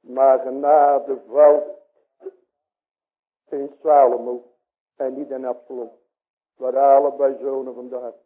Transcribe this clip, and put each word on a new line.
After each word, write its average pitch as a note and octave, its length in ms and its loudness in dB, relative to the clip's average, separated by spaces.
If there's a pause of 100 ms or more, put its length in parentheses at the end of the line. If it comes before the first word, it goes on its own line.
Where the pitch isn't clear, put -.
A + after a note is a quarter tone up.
Maar C3 400 2
genade C#3 840 0
valt D3 380 4 (1800)
in C#3 340 -12
Salomo B2 720 2 (440)
en C3 180 -8
niet C#3 160 -12
in C3 140 -12
Absalom. A#2+ 480 -10 (640)
Waar B2+ 200 -6
allebei C#3 640 2
zonen C3+ 340 -8
vandaan. B2 400 -14 (120)